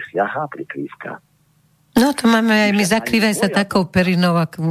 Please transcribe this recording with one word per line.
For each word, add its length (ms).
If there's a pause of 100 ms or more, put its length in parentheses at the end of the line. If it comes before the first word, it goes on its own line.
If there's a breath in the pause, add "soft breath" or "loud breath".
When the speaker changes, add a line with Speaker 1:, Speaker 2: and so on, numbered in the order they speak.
(120)
Speaker 1:
siahá 360
prikrývka.“ 720 (760)
Speaker 2:
No, 200
to 120
máme 240
aj 220
my. 100
Speaker 1:
Čiže 120
Speaker 2:
„Zakrývaj 360
Speaker 1:
ani 80
Speaker 2:
sa 80
Speaker 1:
moja 120
Speaker 2:
takou 280
perinou, 480
ak 200 (160)